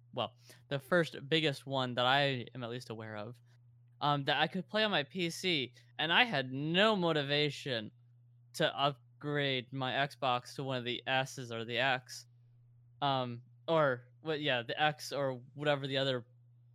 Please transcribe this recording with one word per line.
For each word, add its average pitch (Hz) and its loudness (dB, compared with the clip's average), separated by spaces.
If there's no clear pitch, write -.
well, 113 -2
the 139 -2
first 170 2
biggest 156 2
one 127 -2
that 123 2
I 135 4
am 127 -8
at 117 -6
least 123 -8
aware 110 -8
of, 107 -8
um, 143 2
that 147 2
I 160 4
could 180 -6
play 214 0
on 214 2
my 156 2
P 175 -4
C, 160 -2
and 156 0
I 226 6
had 135 -2
no 175 2
motivation 143 0
to 156 0
upgrade 139 -2
my 131 -2
Xbox 127 0
to 143 -6
one 131 -2
of 117 -6
the 120 -4
S's 131 -2
or 113 -6
the 117 -2
X, 127 -2
um, 127 -2
or, 143 2
what, 151 -4
yeah, 131 0
the 131 -4
X 151 0
or 131 -2
whatever 143 0
the 135 -2
other 131 0